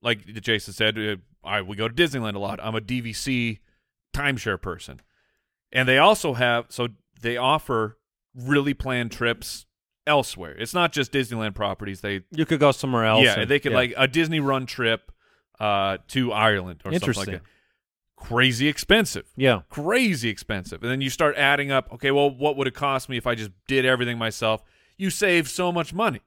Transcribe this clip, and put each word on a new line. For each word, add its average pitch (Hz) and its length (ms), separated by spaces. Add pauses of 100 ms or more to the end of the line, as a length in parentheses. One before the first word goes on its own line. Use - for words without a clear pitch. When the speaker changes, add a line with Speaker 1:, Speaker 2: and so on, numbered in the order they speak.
Speaker 1:
like 117 240 (160)
Jason 104 320
said, 107 240
uh, 107 180 (280)
I, 101 180
we 95 140
go 107 120
to 117 60
Disneyland 127 420
a 98 40
lot. 98 220
I'm 110 140
a 110 60
D 120 200
V 113 120
C 117 460 (560)
timeshare 131 460
person, 78 400 (680)
and 127 180
they 131 80
also 170 360
have, 120 360
so 120 200 (320)
they 117 160
offer 123 600 (380)
really 139 380
planned 123 380
trips - 540 (420)
elsewhere. 92 500
It's 113 160
not 175 180
just 139 200
Disneyland 113 440
properties. 101 460
They 101 200 (100)
Speaker 2:
You 156 140
could 156 140
go 143 120
somewhere 127 340
else 110 180
Speaker 1:
Yeah, 104 180
Speaker 2:
and, 113 80
Speaker 1:
they 143 100
could, 139 120
Speaker 2:
yeah. 120 60
Speaker 1:
like, 123 200
a 131 100
Disney 160 320
run 135 260
trip, 113 460 (480)
uh, 98 380 (120)
to 123 220
Ireland 104 540
or - 60
something 165 80
like - 80
Speaker 2:
Interesting. 101 280
Speaker 1:
that. - 60 (760)
Crazy 123 520
expensive. 185 560 (100)
Speaker 2:
Yeah. 123 340
Speaker 1:
Crazy 170 600
expensive. 92 540
And 120 80
then 131 100
you 135 80
start 147 260
adding 139 360
up, 131 240
"Okay, 135 160
well, 143 180
what 139 260
would 139 100
it 127 80
cost 135 360
me 127 80
if 117 100
I 120 80
just 107 160 (160)
did 135 180
everything 123 320
myself?" 110 460 (340)
You 190 120
save 175 400
so 180 220
much 170 220
money. 180 340